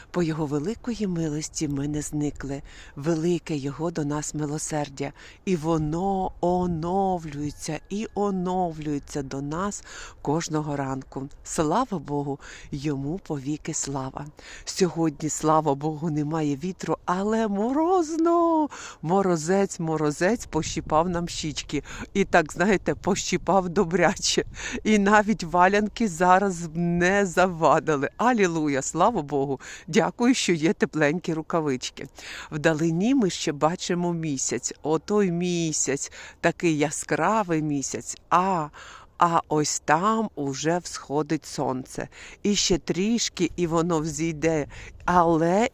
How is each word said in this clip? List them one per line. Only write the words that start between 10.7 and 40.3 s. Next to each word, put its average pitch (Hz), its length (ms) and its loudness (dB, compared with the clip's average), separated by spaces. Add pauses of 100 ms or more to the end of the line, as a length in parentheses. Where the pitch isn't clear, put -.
ранку. 135 520 -6 (160)
Слава 180 540 0
Богу, 143 420 -4 (300)
Йому 143 480 -4
повіки 151 560 -6
слава. 139 520 -6 (380)
Сьогодні, 165 640 0
слава 156 460 4
Богу, 151 360 -2
немає 151 460 0
вітру, 165 480 -4
але 214 440 0
морозно. 320 1200 2 (340)
Морозець, 185 800 2
морозець 160 680 0
пощипав 156 600 0
нам 175 200 -2
щічки. - 540 -6 (320)
І 196 100 4
так, 165 280 4
знаєте, 175 420 2
пощипав 185 720 0
добряче. 175 760 2 (400)
І 214 140 6
навіть 208 460 4
валянки 196 640 4
зараз 180 640 4
не 175 520 4
завадили. 160 880 4
Алілуя, 165 640 2
слава 185 400 2
Богу! 139 380 -2 (260)
Дякую, 233 480 2
що - 180 0
є 165 200 2
тепленькі 156 600 0
рукавички. 151 720 -4 (460)
Вдалині 165 600 2
ми 220 160 4
ще - 220 -4
бачимо 175 600 0
місяць. 151 680 -4
Отой 180 480 2
місяць, 170 840 -2 (280)
такий 170 380 2
яскравий 160 840 0
місяць. 143 540 -4 (140)
А, 175 380 2 (500)
а 170 300 4
ось 151 360 0
там 208 500 2